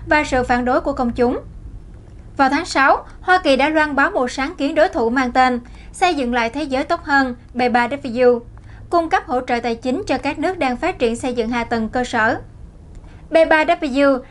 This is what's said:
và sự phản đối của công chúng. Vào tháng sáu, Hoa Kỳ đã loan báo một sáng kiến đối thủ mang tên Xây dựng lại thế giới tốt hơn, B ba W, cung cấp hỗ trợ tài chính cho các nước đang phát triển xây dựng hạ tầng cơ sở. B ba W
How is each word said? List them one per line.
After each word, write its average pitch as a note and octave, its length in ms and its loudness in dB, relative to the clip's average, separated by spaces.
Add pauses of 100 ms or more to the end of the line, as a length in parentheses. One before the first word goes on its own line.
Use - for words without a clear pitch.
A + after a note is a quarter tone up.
và D4+ 180 2
sự C4 180 0
phản B3 220 0
đối B3+ 160 2
của C#4+ 120 -4
công C4 180 -2
chúng. B3 280 0 (1000)
Vào C4+ 120 4
tháng D4 160 -2
sáu, D#4 400 2 (160)
Hoa F#4 240 2
Kỳ C#4 120 4
đã C4+ 120 2
loan D4+ 280 0
báo C#4+ 140 2
một C4+ 200 -2
sáng C#4+ 240 -6
kiến D4 200 -2
đối D#4+ 140 4
thủ C#4 220 -2
mang B3+ 220 0
tên B3+ 280 2 (320)
Xây F4+ 220 0
dựng B3 200 -2
lại A#3 160 0
thế C#4+ 120 -6
giới C4+ 220 -2
tốt E4+ 200 -4
hơn, C4+ 320 0 (180)
B B3 80 -2 (100)
ba A#3+ 160 2
W, B3 520 2 (500)
cung E4+ 180 2
cấp F#4 180 0
hỗ B3+ 140 -2
trợ B3+ 200 -2
tài A#3 140 -2
chính B3+ 320 -4
cho C#4 120 0
các C#4+ 200 -6
nước F4+ 200 -2
đang C4 180 0
phát F4+ 220 -4
triển A#3 180 0
xây B3 180 -4
dựng A#3+ 140 -2
hạ A#3 160 -2
tầng A3+ 240 -2
cơ B3 160 -2
sở. A3+ 360 0 (920)
B D#4 60 4 (140)
ba D#4 140 6
W C#4 560 2 (100)